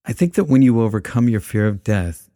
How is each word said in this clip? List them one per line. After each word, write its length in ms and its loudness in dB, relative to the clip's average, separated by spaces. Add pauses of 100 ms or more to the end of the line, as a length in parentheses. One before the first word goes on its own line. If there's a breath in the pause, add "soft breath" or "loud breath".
I 80 -8
think 220 -2
that 140 0
when 140 4
you 180 4
overcome 480 -2
your 100 0
fear 300 -2
of 160 -6
death, 520 -4